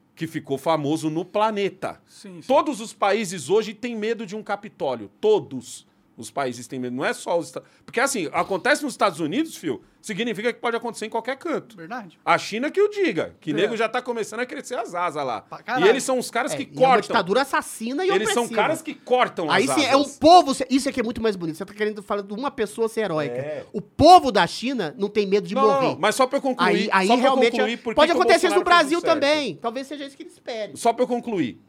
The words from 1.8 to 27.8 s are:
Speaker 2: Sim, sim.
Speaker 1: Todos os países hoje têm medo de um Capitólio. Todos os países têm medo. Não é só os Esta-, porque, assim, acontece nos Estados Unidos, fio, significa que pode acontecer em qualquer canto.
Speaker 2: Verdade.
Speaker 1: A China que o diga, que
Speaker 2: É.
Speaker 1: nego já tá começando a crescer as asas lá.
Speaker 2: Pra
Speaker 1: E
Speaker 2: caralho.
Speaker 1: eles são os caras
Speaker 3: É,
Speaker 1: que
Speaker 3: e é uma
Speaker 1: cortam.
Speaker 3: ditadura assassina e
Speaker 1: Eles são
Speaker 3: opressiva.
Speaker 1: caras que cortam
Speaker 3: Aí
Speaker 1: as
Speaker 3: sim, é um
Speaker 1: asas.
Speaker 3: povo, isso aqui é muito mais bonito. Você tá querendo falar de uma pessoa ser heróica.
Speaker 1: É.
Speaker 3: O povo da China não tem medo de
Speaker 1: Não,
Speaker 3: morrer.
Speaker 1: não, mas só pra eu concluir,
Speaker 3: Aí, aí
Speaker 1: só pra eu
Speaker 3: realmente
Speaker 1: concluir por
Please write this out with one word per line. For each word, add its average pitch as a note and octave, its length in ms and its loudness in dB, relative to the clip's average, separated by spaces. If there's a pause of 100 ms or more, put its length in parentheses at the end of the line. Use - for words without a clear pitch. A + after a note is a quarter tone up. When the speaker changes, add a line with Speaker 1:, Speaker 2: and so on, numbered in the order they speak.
Speaker 2:
Sim, F3+ 360 -20
sim. - 60 -20
Speaker 1:
Todos C#4 340 2
os A3+ 120 -14
países F#3+ 560 -2
hoje G#3 240 0
têm A#3+ 220 -8
medo A3 300 -6
de F#3 100 -12
um G#3+ 80 -10
Capitólio. D#3 680 -6 (120)
Todos D#3 680 0 (280)
os A2+ 140 -16
países B2+ 380 -6
têm C3+ 120 -10
medo. B2 160 -8
Não C#3 100 -6
é A3+ 80 0
só F3+ 260 -4
os D3+ 80 -8
Esta-, - 160 -12 (220)
porque, - 140 -6
assim, A#3 340 -2
acontece F#3+ 500 0
nos B3 100 -6
Estados F#3 260 0
Unidos, G#3 380 -4
fio, C3 240 -6 (180)
significa A3 540 -4
que - 60 -20
pode A#3 180 -4
acontecer A3+ 300 -10
em - 20 -10
qualquer A3+ 280 -6
canto. C#4 380 -8
Speaker 2:
Verdade. F3+ 480 -14
Speaker 1:
A D#3+ 140 2
China A#3+ 320 -4
que F#4 100 -4
o G#4 80 4
diga, A3+ 540 -2
que - 80 -10
Speaker 2:
É. D3 60 -2
Speaker 1:
nego G#3+ 200 0
já G#3+ 140 0
tá B3 100 -4
começando A#3 420 -6
a B3+ 40 -6
crescer B3+ 320 -10
as E4 160 -8
asas D#3+ 320 -4
lá. A2 160 -4
Speaker 2:
Pra - 200 -16
Speaker 1:
E - 20 -20
Speaker 2:
caralho. C#4 240 2
Speaker 1:
eles B3 160 4
são C4 160 0
os - 100 -6
caras A#3+ 240 -4
Speaker 3:
É, C#3+ 40 -4
Speaker 1:
que C#4 60 -6
Speaker 3:
e - 20 -18
é - 40 -18 (120)
uma - 80 -
Speaker 1:
cortam. A3+ 120 6
Speaker 3:
ditadura G3 400 0
assassina C#4 640 -4
e F#4 60 0
Speaker 1:
Eles G4+ 200 0
são A#3+ 120 2
Speaker 3:
opressiva. A3 180 -2
Speaker 1:
caras D4+ 220 0
que D4 100 -10
cortam G3+ 560 0
Speaker 3:
Aí F#3 180 4
Speaker 1:
as - 60 2
Speaker 3:
sim, D4+ 120 2
é B3+ 120 4
um C#4+ 40 4
Speaker 1:
asas. - 180 -6
Speaker 3:
povo, D#4 320 10 (180)
isso C4 180 0
aqui C4 120 -4
é A#3 40 0
muito A3+ 160 -6
mais A3 160 0
bonito. E3 220 -6
Você G3 80 -10
tá G3+ 80 -16
querendo G#3+ 300 -4
falar G3+ 180 -4
de G3 100 -10
uma C4 200 -6
pessoa A3 360 -4
ser A3 180 -4
heróica. D3+ 320 -2
Speaker 1:
É. C#3+ 360 -8
Speaker 3:
O G#3 80 -6
povo D4+ 500 8
da F#3 140 4
China G#3+ 500 -4
não G3+ 140 -4
tem G#3 160 0
medo F#3+ 220 0
de G3 80 -6
Speaker 1:
Não, C4+ 80 2
Speaker 3:
morrer. C#4 240 4
Speaker 1:
não, C3 120 -4
mas G#3 140 2
só C4 140 2
pra C#4 100 -2
eu C#4 60 -4
concluir, A#3+ 260 0
Speaker 3:
Aí, G#3+ 220 0
aí F#3+ 160 2
Speaker 1:
só A3+ 60 4
pra B3+ 60 4
eu A#3 40 0
Speaker 3:
realmente B3+ 300 4
Speaker 1:
concluir A3+ 240 0
por A#3+ 120 -8